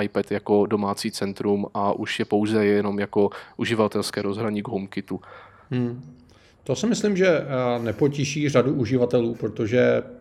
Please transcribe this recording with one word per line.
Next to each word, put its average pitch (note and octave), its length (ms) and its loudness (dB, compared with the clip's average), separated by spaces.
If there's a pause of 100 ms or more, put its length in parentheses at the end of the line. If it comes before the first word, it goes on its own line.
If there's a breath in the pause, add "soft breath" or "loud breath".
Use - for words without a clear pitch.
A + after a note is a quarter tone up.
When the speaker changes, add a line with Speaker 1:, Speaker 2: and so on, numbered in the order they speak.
Speaker 1:
iPad G2+ 300 -4
jako G#2 340 2
domácí G#2 460 -2
centrum G2+ 600 -2
a G2+ 200 0
už - 260 -4
je A2 60 -2
pouze G#2+ 400 2
jenom G2+ 340 2
jako G2+ 300 2 (280 loud breath)
uživatelské G#2+ 640 0
rozhraní G#2 400 -4
k G#2 60 -12
HomeKitu. G2 520 -6 (520 loud breath)
Speaker 2:
Hmm. B2 300 -4 (640 soft breath)
To D#3+ 120 -2
si G#3+ 120 -2
myslím, G#3 300 0
že, F#3+ 100 4
eh, B2+ 520 2
nepotěší C#3+ 720 0
řadu C3+ 240 4
uživatelů, A#2+ 640 2
protože A#2 680 0 (180)